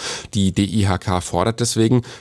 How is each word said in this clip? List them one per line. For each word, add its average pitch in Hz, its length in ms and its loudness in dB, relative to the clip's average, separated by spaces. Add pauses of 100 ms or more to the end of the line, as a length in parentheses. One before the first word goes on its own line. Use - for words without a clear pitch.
(340)
Die 98 180 2
D-I-H-K 95 720 0
fordert 104 380 0
deswegen, 117 420 2 (200)